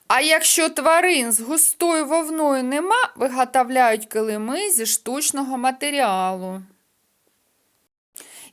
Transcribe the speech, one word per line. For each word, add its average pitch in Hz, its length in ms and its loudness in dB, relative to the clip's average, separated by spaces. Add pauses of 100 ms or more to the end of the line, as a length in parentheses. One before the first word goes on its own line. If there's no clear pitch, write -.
А 247 120 4
якщо 320 480 2
тварин 320 640 2
з 226 80 0
густою 311 680 0
вовною 302 580 0
нема, 349 520 0
виготовляють 247 880 0
килими 220 640 -4
зі 226 160 -2
штучного 269 720 -4
матеріалу. 190 1040 -2 (1900)